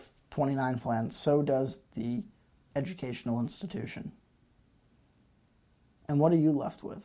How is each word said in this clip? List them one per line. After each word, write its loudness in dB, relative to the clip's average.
twenty-nine 0
plan, -2
so 2
does 0
the -4
educational -4
institution. -8
And 2
what 8
are 6
you 6
left -4
with? -10